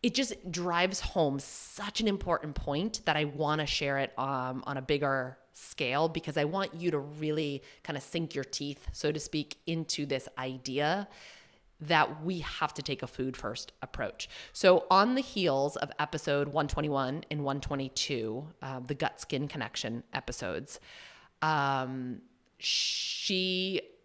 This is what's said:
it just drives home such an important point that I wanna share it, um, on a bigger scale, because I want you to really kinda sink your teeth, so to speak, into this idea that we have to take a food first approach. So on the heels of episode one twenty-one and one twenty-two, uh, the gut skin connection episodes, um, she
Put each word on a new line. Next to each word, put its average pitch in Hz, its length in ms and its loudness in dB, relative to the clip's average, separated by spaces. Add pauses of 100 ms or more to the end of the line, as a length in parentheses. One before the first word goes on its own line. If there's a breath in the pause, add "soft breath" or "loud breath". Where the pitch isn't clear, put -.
it 247 120 2
just 233 360 -2
drives 175 480 2
home 147 400 2
such - 600 0
an 226 80 2
important 175 480 0
point 156 480 -2
that 151 120 4
I 151 80 2
wanna 147 420 0
share 139 320 0
it, 135 200 -2
um, 131 480 -2
on 135 100 -4
a 135 60 -4
bigger 135 560 0 (140)
scale, 143 560 0
because 160 280 -2
I 147 100 4
want 185 280 -2
you 170 160 0
to 151 80 2
really 151 640 -2 (220 loud breath)
kinda 143 160 -4
sink 165 340 -2
your 139 80 -2
teeth, 143 480 -6
so 151 220 0
to 156 80 -2
speak, - 460 -4
into 165 380 -2
this 135 320 -2
idea 135 720 0 (720 loud breath)
that 156 440 4
we 175 160 -2
have - 340 -2
to - 80 -8
take 135 220 -4
a 123 60 -6
food 131 280 -4
first - 360 -6 (100)
approach. - 460 -6 (240 loud breath)
So 185 360 8
on 208 280 8
the 269 40 2
heels 147 560 2
of 147 220 -2
episode 143 500 0
one 147 200 0
twenty-one 139 600 0
and 147 160 -2
one 139 160 0
twenty-two, 135 1000 -4
uh, 135 160 -6
the 127 160 -4
gut - 260 -2
skin 143 280 0
connection 120 640 -4
episodes, 113 680 -4 (640 loud breath)
um, 131 800 0 (360)
she - 1200 0 (220)